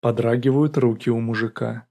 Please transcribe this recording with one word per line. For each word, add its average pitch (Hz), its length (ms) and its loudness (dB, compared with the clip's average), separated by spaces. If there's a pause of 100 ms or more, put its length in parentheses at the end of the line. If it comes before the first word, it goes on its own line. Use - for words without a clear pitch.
Подрагивают 123 720 2
руки 120 320 0
у 117 100 2
мужика. 113 720 -4